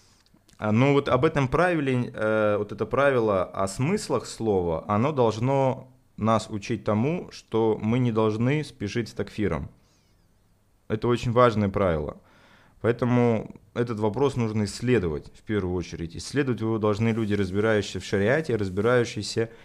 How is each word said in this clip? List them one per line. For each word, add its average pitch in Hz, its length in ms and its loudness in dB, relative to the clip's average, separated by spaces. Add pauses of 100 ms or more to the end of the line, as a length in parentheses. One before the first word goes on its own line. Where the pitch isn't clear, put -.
(580)
А, 107 140 -2
ну 131 200 6
вот 139 160 2
об 127 160 2
этом 147 240 2
правиле, 143 640 0
э, 107 440 2
вот 104 120 -6
это 110 160 -6
правило 120 580 2
о - 220 -4
смыслах 135 600 -2
слова, 90 600 0
оно 110 240 2
должно 127 800 0 (260)
нас 110 320 2
учить 107 360 -6
тому, 123 480 0
что 110 500 0
мы 113 160 2
не 123 140 2
должны 110 500 2
спешить 110 460 -6
с - 40 -16
такфиром. 92 560 -4 (1200)
Это 107 200 -4
очень 120 240 0
важное 107 360 4
правило. 85 500 -2 (600)
Поэтому 120 760 0 (160)
этот 117 260 -4
вопрос 110 380 0
нужно 110 280 -2
исследовать 98 720 -2
в - 80 -20
первую 92 320 -2
очередь. 85 420 -8
Исследовать 127 440 -4
его 110 180 -2
должны 107 300 2
люди, 110 260 0
разбирающиеся 101 640 0
в 90 60 -10
шариате, 120 500 0
разбирающиеся 110 960 0 (140)